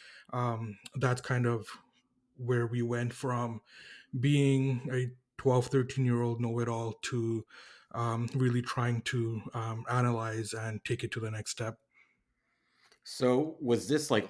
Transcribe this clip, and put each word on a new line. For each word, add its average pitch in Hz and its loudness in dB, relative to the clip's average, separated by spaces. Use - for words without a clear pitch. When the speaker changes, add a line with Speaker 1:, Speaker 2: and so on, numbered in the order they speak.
Speaker 1:
um, 117 -2
that's 123 2
kind 123 0
of 117 0
where 120 0
we 120 -2
went 120 -2
from 120 -4
being 135 4
a 127 -2
twelve, 127 4
thirteen-year-old 123 2
know-it-all 117 -2
to, 113 -2
um, 117 0
really 123 4
trying 120 0
to, 113 -2
um, 113 -4
analyze 113 0
and 110 -6
take 120 -4
it 107 -8
to 117 -6
the 110 -4
next 107 -6
step. - -6
Speaker 2:
So 135 2
was 117 2
this, 147 2
like, 110 4